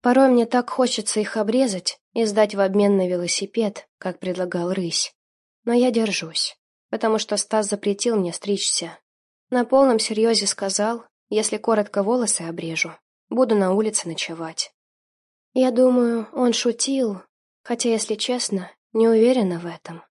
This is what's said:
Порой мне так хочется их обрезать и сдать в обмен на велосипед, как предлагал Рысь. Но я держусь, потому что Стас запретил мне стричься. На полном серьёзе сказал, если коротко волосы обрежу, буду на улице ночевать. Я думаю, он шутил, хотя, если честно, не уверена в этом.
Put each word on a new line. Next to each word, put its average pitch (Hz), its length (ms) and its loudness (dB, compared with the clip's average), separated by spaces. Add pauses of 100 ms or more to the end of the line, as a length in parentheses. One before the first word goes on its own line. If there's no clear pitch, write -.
Порой 262 300 6
мне 240 140 6
так 247 260 0
хочется 240 500 -2
их 208 160 -4
обрезать 220 640 -2 (140)
и 226 100 0
сдать 208 320 2
в 196 40 0
обмен 202 360 4
на 185 100 2
велосипед, 185 800 -4 (120)
как 185 200 -8
предлагал 180 540 -4
Рысь. 180 420 -4 (500)
Но 233 80 0
я 240 200 4
держусь, 202 680 -4 (320)
потому 220 280 0
что 208 180 -4
Стас 214 320 -2
запретил 208 480 -2
мне 180 160 -2
стричься. 190 680 -4 (540)
На 247 140 2
полном 262 320 4
серьёзе 220 480 0
сказал, 208 580 -4 (240)
если 214 300 -2
коротко 208 440 0
волосы 220 380 0
обрежу, 165 520 -6 (360)
буду 226 260 2
на 190 200 2
улице 214 340 -2
ночевать. 160 640 -10 (800)
Я 254 180 4
думаю, 240 640 2
он 247 220 2
шутил, 240 680 -2 (420)
хотя, 240 280 -4
если 220 240 -2
честно, 208 560 -4 (240)
не 226 140 4
уверена 226 500 4
в 175 80 -10
этом. 165 360 -14 (160)